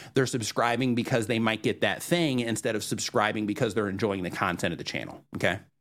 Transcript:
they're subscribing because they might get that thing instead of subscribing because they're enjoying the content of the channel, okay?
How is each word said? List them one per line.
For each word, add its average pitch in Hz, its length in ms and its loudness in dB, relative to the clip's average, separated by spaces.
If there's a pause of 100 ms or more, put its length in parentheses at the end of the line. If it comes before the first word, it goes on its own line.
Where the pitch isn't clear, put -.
(140)
they're 131 100 4
subscribing 120 720 0
because 117 320 0
they 113 140 0
might 110 240 0
get 113 160 0
that 101 200 0
thing 156 400 2
instead 113 360 -2
of 101 80 -4
subscribing 107 600 0
because 104 300 0
they're 104 140 0
enjoying 98 340 0
the 85 80 -2
content 87 420 0
of 76 60 -6
the - 60 -8
channel, - 360 -8 (140)
okay? 95 240 0 (220)